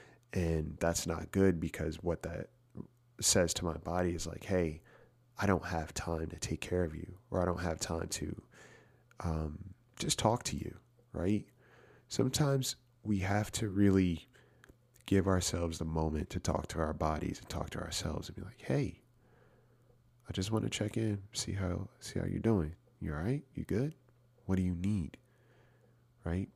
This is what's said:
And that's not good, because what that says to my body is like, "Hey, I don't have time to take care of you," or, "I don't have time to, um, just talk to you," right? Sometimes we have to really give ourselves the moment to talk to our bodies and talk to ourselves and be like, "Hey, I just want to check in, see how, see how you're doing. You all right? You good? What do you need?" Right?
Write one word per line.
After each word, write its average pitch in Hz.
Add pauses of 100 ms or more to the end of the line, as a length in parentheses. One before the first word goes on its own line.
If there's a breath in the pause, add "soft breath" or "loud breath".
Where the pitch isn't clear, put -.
(340 loud breath)
And 80
that's 85
not 85
good, 95
because 80
what 82
that - (720)
says 90
to 90
my 80
body 87
is 82
like, -
"Hey, 85 (560 loud breath)
I 101
don't 95
have 80
time 82
to 82
take -
care 90
of 78
you," 80 (120)
or, 92
"I 87
don't 90
have 85
time 85
to, - (760 loud breath)
um, 80 (240)
just -
talk 113
to -
you," - (360)
right? 98 (640 loud breath)
Sometimes 135 (280)
we 104
have 101
to 107
really 95 (800 loud breath)
give 95
ourselves 87
the 82
moment 80
to -
talk 73
to -
our 78
bodies 78
and -
talk -
to -
ourselves 82
and -
be 92
like, -
"Hey, - (1300 soft breath)
I -
just 95
want 110
to 110
check 104
in, 107 (120)
see -
how, 92 (100)
see -
how 90
you're 92
doing. 87 (260)
You 80
all 73
right? 123 (100)
You -
good? 135 (500)
What 95
do 92
you 90
need?" 92 (1040 soft breath)
Right? 87